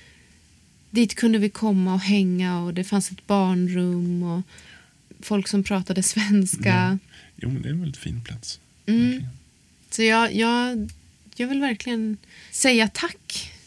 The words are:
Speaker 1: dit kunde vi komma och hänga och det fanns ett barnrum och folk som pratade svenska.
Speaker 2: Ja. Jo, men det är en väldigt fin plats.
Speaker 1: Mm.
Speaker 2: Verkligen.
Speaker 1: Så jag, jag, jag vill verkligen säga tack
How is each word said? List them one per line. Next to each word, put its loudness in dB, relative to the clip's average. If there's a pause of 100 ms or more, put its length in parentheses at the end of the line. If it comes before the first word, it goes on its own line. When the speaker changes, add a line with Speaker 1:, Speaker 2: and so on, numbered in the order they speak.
(920)
Speaker 1:
dit 2
kunde 4
vi 2
komma 0
och 2
hänga 2
och -4
det -4
fanns -2
ett -20
barnrum 0
och -4 (800)
folk -2
som 0
pratade -2
svenska. 2
Speaker 2:
Ja. 4 (380)
Jo, -6
men -4
det -6
är -4
en -2
väldigt -8
fin -6
plats. -12 (260)
Speaker 1:
Mm. 2
Speaker 2:
Verkligen. 0 (640)
Speaker 1:
Så -2
jag, 4
jag, 0 (440)
jag -4
vill -2
verkligen -2 (340)
säga 4
tack -8 (160)